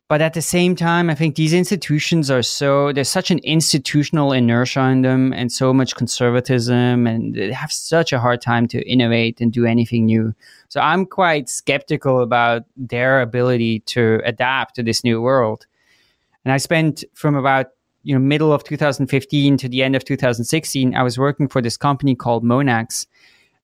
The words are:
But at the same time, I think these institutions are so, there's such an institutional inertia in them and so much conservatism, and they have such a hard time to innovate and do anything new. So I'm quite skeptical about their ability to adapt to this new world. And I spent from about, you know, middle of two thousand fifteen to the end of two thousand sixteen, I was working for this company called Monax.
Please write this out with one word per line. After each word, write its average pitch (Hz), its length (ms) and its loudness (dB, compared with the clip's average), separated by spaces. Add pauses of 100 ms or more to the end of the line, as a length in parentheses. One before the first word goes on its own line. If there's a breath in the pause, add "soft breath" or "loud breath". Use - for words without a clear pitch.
But 151 140 2
at 160 100 0
the 165 80 -4
same 180 340 2
time, 170 360 0
I - 20 0
think 147 220 0
these 160 180 2
institutions 160 800 0
are 127 100 2
so, 143 500 0
there's 135 180 -2
such 185 200 -2
an 175 140 2
institutional 147 880 0
inertia 123 520 2
in 131 180 2
them 131 300 2
and 120 180 -6
so 131 200 0
much 131 240 2
conservatism, 123 1080 0
and 113 300 -4
they 107 180 -4
have 143 180 -10
such - 400 -2
a 131 80 0
hard 120 220 0
time 117 280 0
to - 200 -4
innovate 117 500 2
and 117 140 0
do 120 140 0
anything 117 380 0
new. 110 280 0 (360 soft breath)
So 143 120 -4
I'm 170 240 0
quite 165 420 -2
skeptical 139 760 -2
about 120 420 0 (120)
their 131 460 0
ability 117 600 0
to 110 440 2
adapt 123 500 -2
to 123 80 -6
this 113 200 -2
new 113 180 0
world. 120 460 0 (760)
And 131 80 0
I 135 60 2
spent 160 460 0 (100)
from 147 220 -2
about, 135 320 0 (340)
you 143 140 -2
know, 131 40 4
middle 151 320 2
of 143 120 0
two 147 140 -8
thousand 139 300 -2
fifteen 139 500 2
to 131 120 -6
the 127 140 -2
end 135 120 0
of 127 100 -2
two 135 120 -4
thousand 120 280 0
sixteen, 135 500 -2
I 127 80 2
was 123 160 -2
working 139 280 0
for 131 140 -2
this 117 160 -4
company 139 380 0
called 117 280 -2
Monax. 120 600 0 (580 soft breath)